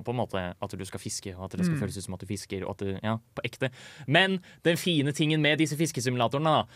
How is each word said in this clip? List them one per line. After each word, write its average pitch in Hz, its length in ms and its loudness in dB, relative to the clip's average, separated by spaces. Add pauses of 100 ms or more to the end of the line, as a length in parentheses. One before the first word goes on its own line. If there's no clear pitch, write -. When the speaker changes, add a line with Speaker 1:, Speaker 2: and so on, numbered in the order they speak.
Speaker 1:
på 120 120 -4
en 127 40 -2
måte 101 320 -2
at 98 260 -8
du 95 80 -8
skal 98 180 -8
fiske, 98 340 -8
og 92 100 -8
at - 120 -10
det 180 100 2
skal 165 80 0
Speaker 2:
Mm. 135 80 -4
Speaker 1:
føles 92 140 -4
ut 90 100 -8
som 92 60 -6
at 90 60 -10
du 95 60 -10
fisker, 95 400 -6
og 92 40 -2
at 101 80 -8
det, 98 260 -2
ja, 110 120 2 (200)
på - 100 -4
ekte. 127 240 -4 (380)
Men 180 320 4 (240)
den 170 120 4
fine 147 380 2
tingen 156 280 2
med 147 160 4
disse 151 200 2
fiskesimulatorene 135 760 2
da, 110 80 4 (120)